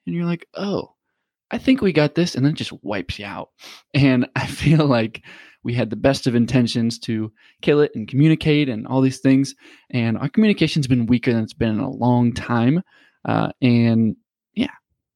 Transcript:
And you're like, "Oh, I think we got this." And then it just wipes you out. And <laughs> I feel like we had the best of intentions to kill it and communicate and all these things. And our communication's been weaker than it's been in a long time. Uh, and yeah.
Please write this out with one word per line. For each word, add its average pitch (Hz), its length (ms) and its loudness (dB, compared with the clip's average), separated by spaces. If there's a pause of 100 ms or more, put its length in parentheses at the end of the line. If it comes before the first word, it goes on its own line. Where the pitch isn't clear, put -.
And 175 100 -6
you're 175 80 -4
like, 170 300 -4
"Oh, 185 400 -6 (580)
I - 60 -6
think 262 240 0
we 190 100 2
got 151 240 2
this." 170 180 0
And 123 100 0
then 147 100 2
it - 20 -10
just - 160 -10 (100)
wipes - 380 -8
you 101 60 -12
out. 98 240 -12 (420)
And 135 400 4
<laughs> - 40 -8
I - 100 -4
feel 151 400 2
like 113 360 -2 (400)
we 117 120 -6
had 117 160 -2
the 107 60 -6
best 135 300 0
of 120 80 2
intentions 117 640 0
to 110 340 -6 (300)
kill 147 180 4
it 147 140 2
and 110 140 -10
communicate 147 600 2
and 110 180 -8
all 127 140 -2
these 131 200 0
things. 135 340 2 (360)
And 113 280 -2
our 143 100 -6
communication's 170 580 0
been 120 200 2
weaker 120 260 2
than 113 100 0
it's - 120 -10
been 117 160 -2
in 107 100 -2
a 135 100 -6
long 120 440 2
time. 120 480 0 (420)
Uh, 110 260 -2 (120)
and 117 520 4 (400)
yeah. 247 140 -4 (480)